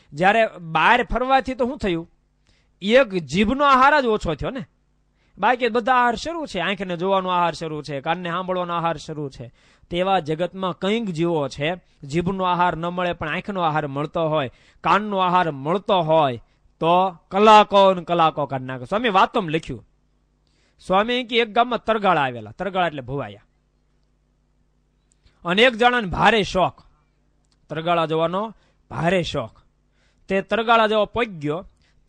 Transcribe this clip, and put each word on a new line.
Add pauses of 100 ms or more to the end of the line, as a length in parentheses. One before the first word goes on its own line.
(120)
જ્યારે (260)
બહાર
ફરવાથી
તો
શું
થયું, (760)
એક (140)
જીભનો
આહાર
જ
ઓછો
થયો
ને, (760)
બાકી
બધા
આહાર
શરૂ
છે.
આંખને
જોવાનો
આહાર
શરૂ
છે,
કાનને
સાંભળવાનો
આહાર
શરૂ
છે. (380)
તેવા
જગતમાં
કંઈક
જીવો
છે, (360)
જીભનો
આહાર
ન
મળે
પણ
આંખનો
આહાર
મળતો
હોય, (340)
કાનનો
આહાર
મળતો
હોય, (380)
તો (320)
કલાકો (120)
ને
કલાકો
કાઢી
નાખે.
સ્વામી
વાતોમાં
લખ્યું, (1000)
સ્વામી
કે
એક
ગામમાં
તરગાળા
આવેલા,
તરગાળા
એટલે
ભુવાયા, (2000)
અને
એક
જણાને
ભારે
શોખ, (920)
તરગાળા
જોવાનો (480)
ભારે
શોખ. (760)
તે
તરગાળા
જેવો
પગ્યો, (500)